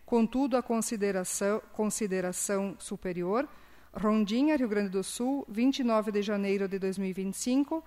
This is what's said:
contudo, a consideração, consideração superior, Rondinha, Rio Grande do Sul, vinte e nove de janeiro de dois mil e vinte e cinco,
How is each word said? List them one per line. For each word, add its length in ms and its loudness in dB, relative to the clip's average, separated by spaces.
contudo, 500 2
a 80 2
consideração, 1000 0
consideração 1080 -2
superior, 680 -4
Rondinha, 600 2
Rio 140 2
Grande 220 0
do 120 0
Sul, 460 -4
vinte 300 2
e 40 0
nove 260 2
de 120 0
janeiro 480 0
de 100 -4
dois 180 -2
mil 120 -2
e 20 -4
vinte 220 -4
e 40 -12
cinco, 500 0